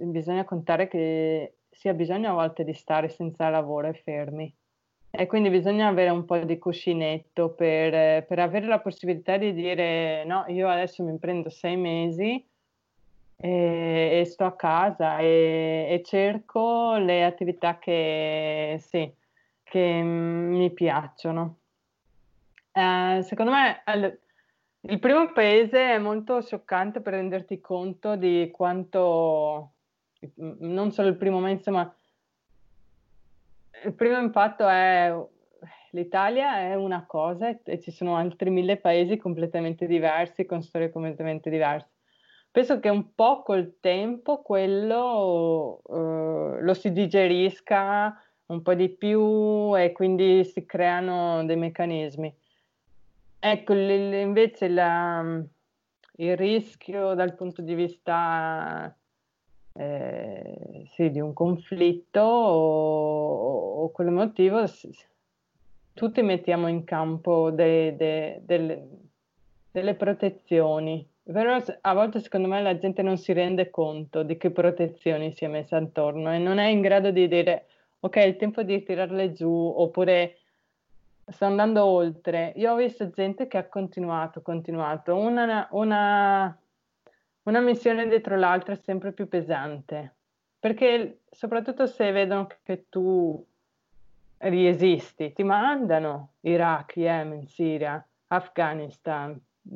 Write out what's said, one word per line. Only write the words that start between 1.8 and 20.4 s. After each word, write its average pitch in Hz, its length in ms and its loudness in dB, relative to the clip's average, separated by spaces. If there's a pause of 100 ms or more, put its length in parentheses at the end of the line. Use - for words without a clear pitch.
ha 185 40 2
bisogno 180 360 -2
a 185 40 0
volte 165 300 -2
di 156 100 -6
stare 156 360 -2
senza 165 400 -4
lavoro 151 380 -2
e 160 60 -4
fermi. 151 600 -10 (560)
E 180 160 -4
quindi 208 240 2
bisogna 202 380 2
avere 180 240 2
un 175 140 -2
po' 170 140 0
di 165 200 -2
cuscinetto 165 920 -4
per, 160 720 2
per 175 140 -2
avere 190 280 0
la 214 120 2
possibilità 180 580 -4
di 202 160 0
dire: 165 720 -2
"No, 180 220 -4
io 185 220 0
adesso 180 340 -2
mi 160 140 -4
prendo 170 320 -4
sei 180 280 -6
mesi 175 680 -2 (920)
e, 165 840 0
e 175 40 2
sto 180 200 -4
a 180 100 -2
casa 165 640 0
e, 160 680 2
e 175 140 0
cerco 220 960 0
le 180 260 2
attività 175 560 -2
che, 156 1000 -2
sì, 160 320 -4 (520)
che, 175 400 0
mm, 170 520 -2